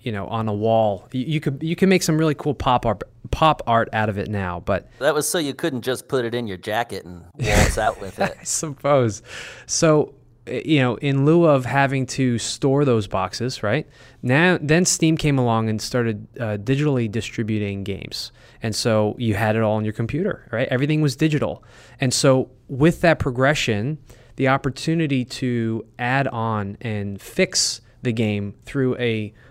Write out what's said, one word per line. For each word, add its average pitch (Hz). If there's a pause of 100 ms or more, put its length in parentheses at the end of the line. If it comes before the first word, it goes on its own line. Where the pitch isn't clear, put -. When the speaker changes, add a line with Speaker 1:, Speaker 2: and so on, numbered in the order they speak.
Speaker 1:
you 120
know, 101
on 110
a 104
wall. 107
You, 127
you 151
could, 139
you 160
can 190
make 185
some 156
really 156
cool 147
pop 127
art, 107 (280)
pop 156
art 113
out 110
of 101
it 101
now, 92
but 95 (100)
Speaker 2:
That 143
was 151
so 185
you 143
couldn't 131
just 127
put 127
it 113
in 120
your 95
jacket 107
and 85 (100)
waltz 101
out 107
with 95
Speaker 1:
<laughs> -
Speaker 2:
it. -
Speaker 1:
I -
suppose. 139 (440)
So, 156 (340)
uh, 123
you 147
know, 123
in 139
lieu 170
of 139
having 135
to 123
store 143
those 113
boxes, 104
right? 120 (340)
Now, 156
then 151
Steam 160
came 139
along 113
and 107
started, 113 (100)
uh, 107
digitally 131
distributing 104
games. - (320)
And 110
so 107
you 113
had 107
it 113
all 107
on 107
your 107
computer, 143
right? 117
Everything 143
was 143
digital. 139 (360)
And 127
so 131 (180)
with 147
that 170
progression, 131 (380)
the 135
opportunity 139
to 113 (140)
add 127
on 107
and 101
fix - (220)
the 120
game 104 (100)
through 131
a 110 (180)